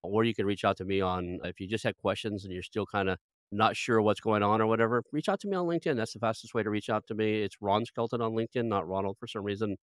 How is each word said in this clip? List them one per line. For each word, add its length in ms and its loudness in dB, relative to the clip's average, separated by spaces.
Or 200 2
you 100 2
can 120 -2
reach 180 -2
out 140 2
to 80 -8
me 160 0
on, 420 -2
if 160 -10
you 80 -8
just 160 -4
had 140 0
questions 480 -4
and 80 -10
you're 100 -8
still 220 -4
kinda 320 0
not 260 2
sure 240 4
what's 180 4
going 240 2
on 180 4
or 60 4
whatever, 360 4
reach 160 -2
out 100 0
to 80 -10
me 80 -2
on 100 0
LinkedIn. 300 0
That's 160 -2
the 80 -14
fastest 340 -4
way 100 0
to 60 0
reach 200 -2
out 180 0
to 80 -6
me. 260 2
It's 200 -4
Ron 240 2
Skelton 360 -4
on 120 -2
LinkedIn, 320 -2
not 200 0
Ronald. 340 -2
For 80 -12
some 160 -8
reason, 400 -2